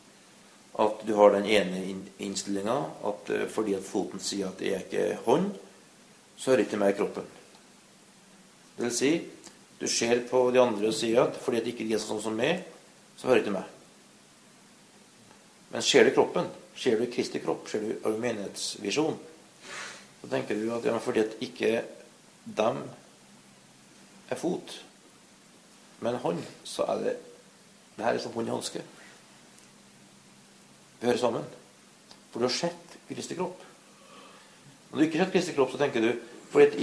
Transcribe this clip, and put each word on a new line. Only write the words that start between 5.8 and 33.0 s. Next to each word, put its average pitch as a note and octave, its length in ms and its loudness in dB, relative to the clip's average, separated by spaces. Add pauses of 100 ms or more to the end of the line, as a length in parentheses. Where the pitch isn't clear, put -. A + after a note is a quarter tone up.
så - 140 -2
hører A2+ 140 6
ikke A2 140 -4
meg G2+ 180 4
kroppen. G2 280 -2 (1500)
Det A2+ 80 -6
vil A#2+ 120 -2
si, C3+ 160 2 (680)
du A#2+ 80 -6
ser A#2+ 420 0
på B2+ 220 4
de B2+ 100 6
andre A2 260 4
og A2 80 2
sier A#2 280 2
at E3+ 140 0
fordi - 240 -2
at - 60 -2
ikke A#2 180 -6
de A2 100 -2
er G#2 40 2
sånn G#2+ 240 -4
som A2 140 -4
meg, E3 280 0 (520)
så - 120 -6
hører A#2 120 8
ikke G#2+ 120 -2
meg. F#2 120 -4 (2000)
Men A#2 120 -6
ser A#2 220 8
du B2+ 60 6
kroppen, D3+ 380 2 (280)
ser G#3 220 2
du B2 140 0
Kristi - 260 -4
kropp, - 300 -4
ser G#2+ 120 -4
du, G#2+ 120 -4 (100)
har G#2+ 100 -2
du A2 60 -2
menighetsvisjon, A#2 1000 -4 (1040)
så A#2+ 80 -12
tenker B2+ 240 -2
du G#2+ 160 -2
at, A#2 160 -6
ja, A#2 80 0
men A2+ 80 -2
fordi A#2 220 0
at - 180 -6
ikke A2+ 400 -2 (760)
dem B2 240 0 (1500)
er B2 80 -6
fot, - 360 -6 (1300)
men A#2+ 200 -2
hånd, D#3+ 200 -2 (240)
så - 260 -4
er G2+ 100 -2
det, G#2+ 120 -2 (800)
det G#2+ 100 -4
her B2 100 2
er A#2 60 -4
som A2+ 120 -10
hånd A#2 140 -4
i A#2+ 60 -4
hanske. - 280 -6 (2250)
Vi A#2 60 0
hører A#2 100 4
sammen. A#2+ 260 -2 (840)
For - 80 -10
du B2 80 2
har B2 80 0
sett - 400 -6 (140)